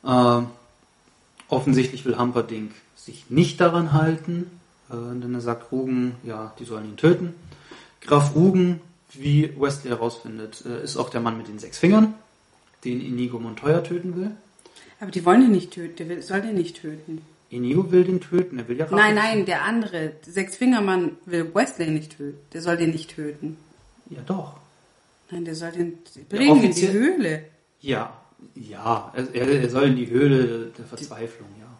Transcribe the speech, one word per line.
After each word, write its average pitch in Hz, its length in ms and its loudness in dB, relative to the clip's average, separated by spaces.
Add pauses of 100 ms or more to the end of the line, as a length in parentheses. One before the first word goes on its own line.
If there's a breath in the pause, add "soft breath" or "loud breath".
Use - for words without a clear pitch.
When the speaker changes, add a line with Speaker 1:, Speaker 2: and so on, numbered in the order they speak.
Speaker 1:
Ähm, 120 420 4 (1000)
offensichtlich 131 560 0
will 117 120 -2
Humperdinck 113 540 -4 (240)
sich - 340 -20
nicht 143 300 2
daran 170 320 2
halten, 160 580 0 (400)
äh, 123 40 -12
denn 123 400 -8
er 120 80 -6
sagt 117 320 -6
Rugen, 127 500 -2
ja, 110 360 -12
die 127 60 -14
sollen 110 200 -10
ihn 104 120 -14
töten. 175 360 4 (680 loud breath)
Graf 143 340 2
Rugen, 180 440 4 (340)
wie 147 460 2
Wesley 139 300 -2
herausfindet, 113 760 -8
äh, 120 180 -10
ist 143 140 -10
auch 127 120 -2
der 120 120 -4
Mann 117 160 -2
mit 113 100 -12
den 107 120 -14
sechs - 200 -16
Fingern, 214 340 6 (720)
den 123 160 -4
Inigo 120 380 -6
Montoya 131 420 0
töten 175 340 -6
will. 196 160 -6 (680 soft breath)
Speaker 2:
Aber 185 100 -10
die 175 140 -4
wollen 202 160 8
ihn 247 100 8
nicht 180 200 2
töten, 170 260 -12
der 165 120 -10
will, 170 120 -8
soll 190 200 -4
den 220 140 -6
nicht 165 260 -4
töten. 156 400 -12 (280)
Speaker 1:
Inigo 143 420 -2
will 180 120 6
den 180 180 0
töten, 175 380 -2
er 117 80 -10
will 123 100 -4
ja 160 80 0
Rache 175 100 -4
Speaker 2:
Nein, 214 200 6
Speaker 1:
ziehen. - 0 -
Speaker 2:
nein, 214 300 0
der 160 180 -2
andere, 185 480 -4 (140)
der 170 80 -20
Sechsfingermann 190 920 0
will 165 280 -4
Wesley 180 360 0
nicht 156 280 -4
töten, 143 200 -12 (160)
der 170 80 -10
soll 170 160 0
den 165 140 2
nicht - 240 -8
töten. 151 420 -10 (520)
Speaker 1:
Ja, 143 160 -16
doch. 175 320 -8 (720)
Speaker 2:
Nein, 175 140 -8
der 160 100 -8
soll 165 160 -10
den 170 260 -6 (180)
Speaker 1:
Ja, - 140 -20
Speaker 2:
bringen 277 280 6
in 240 40 8
die 202 60 4
Speaker 1:
offiziell 180 260 2
Speaker 2:
Höhle. 208 520 0 (360)
Speaker 1:
Ja, 117 320 -6 (420)
ja, 107 600 -6
er, 127 180 -6
er, 131 300 0
er 120 60 -2
soll 135 160 2
in 131 100 4
die 120 140 -4
Höhle 120 680 2
der 120 80 -18
Verzweiflung, - 640 -14 (100)
ja. 113 60 -20 (140)